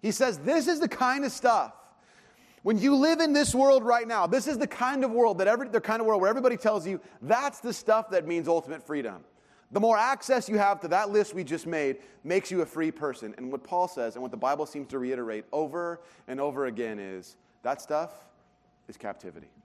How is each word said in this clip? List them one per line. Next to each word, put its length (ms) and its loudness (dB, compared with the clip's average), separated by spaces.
He 80 -2
says, 300 0
this 280 2
is 120 0
the 80 0
kind 360 0
of 80 -2
stuff, 420 2
when 160 4
you 160 4
live 240 4
in 120 4
this 220 2
world 300 6
right 240 2
now, 180 0
this 220 0
is 100 -2
the 80 0
kind 380 -2
of 80 0
world 260 4
that 100 2
every, 200 2
the 140 0
kind 200 -2
of 60 0
world 120 4
where 120 4
everybody 260 2
tells 300 0
you 120 -6
that's 380 0
the 120 -6
stuff 380 0
that 160 0
means 220 -2
ultimate 340 -2
freedom. 420 -6
The 80 -2
more 180 4
access 520 0
you 80 0
have 220 4
to 80 -10
that 240 2
list 240 2
we 80 -6
just 240 -6
made 300 -2
makes 260 0
you 120 0
a 40 0
free 240 -4
person. 480 -8
And 140 -10
what 120 -8
Paul 240 -2
says, 280 -6
and 80 -10
what 80 -10
the 60 -12
Bible 280 -2
seems 220 -12
to 100 -8
reiterate 540 -6
over 480 -6
and 120 -10
over 260 -2
again 320 -6
is, 380 -14
that 200 -4
stuff 300 -4
is 100 -18
captivity. 540 -14